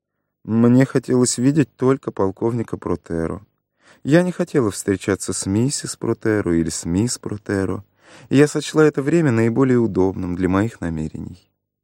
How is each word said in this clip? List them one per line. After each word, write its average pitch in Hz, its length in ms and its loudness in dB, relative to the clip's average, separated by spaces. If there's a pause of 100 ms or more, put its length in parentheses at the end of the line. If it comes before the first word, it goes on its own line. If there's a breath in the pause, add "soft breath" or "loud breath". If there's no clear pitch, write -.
(440)
«Мне 120 400 4
хотелось 127 540 0
видеть 143 360 2
только 131 380 -2
полковника 110 640 -4
Протеро. 85 680 -6 (600 soft breath)
Я 160 180 4
не 180 80 -2
хотела 151 400 0
встречаться 95 600 -2
с - 140 -8
миссис 117 500 -2
Протеро 107 600 -2
или 80 140 0
с - 140 -8
мисс 98 340 -2
Протеро. 98 640 -6 (460 soft breath)
Я 139 180 4
сочла 151 380 0
это 147 180 2
время 151 300 2
наиболее 117 460 2
удобным 92 580 0
для 90 120 0
моих 98 320 0
намерений». 82 720 -8 (340)